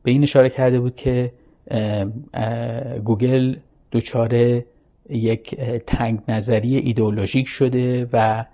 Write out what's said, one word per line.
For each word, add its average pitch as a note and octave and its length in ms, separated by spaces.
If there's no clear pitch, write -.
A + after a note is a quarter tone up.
به B2 80
این C#3 120
اشاره C3+ 260
کرده B2+ 300
بود B2 160
که، B2 380
اه، G#2+ 340
اه، A#2 640
گوگل B2+ 560
دچار A#2+ 680
یک، A2+ 480
اه، A#2+ 220
تنگ A2+ 480
نظری A2+ 480
ایدئولوژیک G#2+ 720
شده B2 640
و A2 400